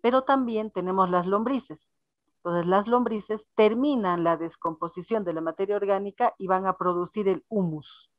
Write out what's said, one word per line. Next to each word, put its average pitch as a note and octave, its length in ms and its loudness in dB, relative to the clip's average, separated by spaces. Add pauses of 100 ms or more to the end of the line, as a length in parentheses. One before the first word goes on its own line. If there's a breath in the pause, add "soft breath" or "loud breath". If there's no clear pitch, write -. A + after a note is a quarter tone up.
Pero B3+ 220 2
también A#3 460 0
tenemos F#3 380 0
las F3+ 180 0
lombrices. G#3+ 520 -2 (600)
Entonces F3 280 -2
las G3 200 2
lombrices A3+ 540 -2 (140)
terminan G#3+ 680 2
la E3 120 2
descomposición E3 880 -6
de F3 80 -4
la D#3+ 80 -4
materia G3 360 -2
orgánica G3+ 600 0
y G3 100 -8
van F#3+ 180 0
a F#3 100 0
producir F3+ 520 -2
el F3+ 200 0
humus E3+ 720 -4